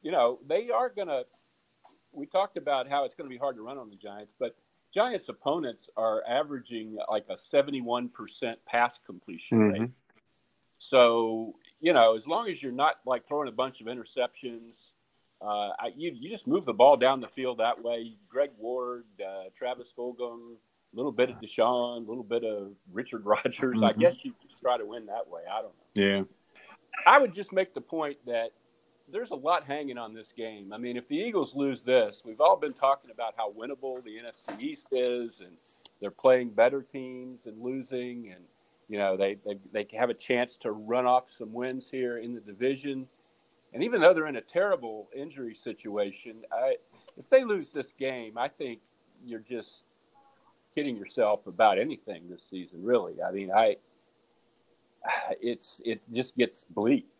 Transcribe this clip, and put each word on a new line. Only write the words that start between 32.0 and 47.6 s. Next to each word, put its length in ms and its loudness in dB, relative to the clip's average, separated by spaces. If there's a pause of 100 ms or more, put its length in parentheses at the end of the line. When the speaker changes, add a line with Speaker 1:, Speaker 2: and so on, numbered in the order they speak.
Speaker 1:
we've 140 -16
all 160 8
been 180 -6
talking 380 0
about 240 -6
how 160 -4
winnable 520 -10
the 160 -16
N 80 -18
F 80 -18 (220)
C 80 -10
East 260 -10
is, 500 -2
and 80 -20 (500)
they're 120 -6
playing 400 4
better 300 4
teams 640 -14
and 140 -16
losing, 720 -8
and, 140 -20 (420)
you 100 -6
know, 200 2
they, 280 0
they, 120 -6 (160)
they 240 -6
have 120 2
a 40 -2
chance 440 -2
to 140 -6
run 340 -2
off 200 4 (120)
some 140 -12
wins 380 -8
here 300 -4
in 140 -10
the 60 -12
division. 680 -4 (680)
And 100 -2
even 160 0
though 140 10
they're 140 2
in 100 -6
a 40 -6
terrible 720 -2
injury 420 -10
situation, 960 -6
I, 240 0 (420)
if 120 -20
they 140 8
lose 260 -2